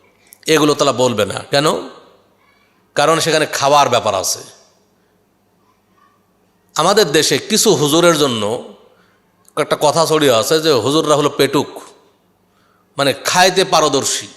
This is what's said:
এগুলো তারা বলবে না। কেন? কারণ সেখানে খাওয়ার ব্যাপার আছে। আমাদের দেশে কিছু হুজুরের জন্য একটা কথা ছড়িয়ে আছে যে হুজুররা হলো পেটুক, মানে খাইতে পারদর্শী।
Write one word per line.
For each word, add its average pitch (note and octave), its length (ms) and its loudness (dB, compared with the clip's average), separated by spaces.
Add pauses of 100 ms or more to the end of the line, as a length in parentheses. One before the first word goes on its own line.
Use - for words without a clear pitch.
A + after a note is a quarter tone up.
(460)
এগুলো D3+ 280 2
তারা C#3+ 180 0
বলবে A#2+ 320 0
না। G#2+ 260 -8
কেন? C#3+ 160 0 (1300)
কারণ D3+ 260 2
সেখানে D#3 320 0
খাওয়ার C#3+ 360 2
ব্যাপার A2 260 0
আছে। - 240 -4 (2250)
আমাদের F3 380 0
দেশে D3+ 260 2
কিছু G#3 360 0
হুজুরের D#3 440 2
জন্য A#2 560 -4 (840)
একটা D3+ 240 -2
কথা D#3 260 2
ছড়িয়ে D3 260 2
আছে A2+ 280 0
যে D#3 120 0
হুজুররা C#3+ 440 0
হলো D3 140 0
পেটুক, C#3 380 -2 (1300)
মানে C#3 160 0 (120)
খাইতে F3+ 400 2
পারদর্শী। C#3+ 640 0 (100)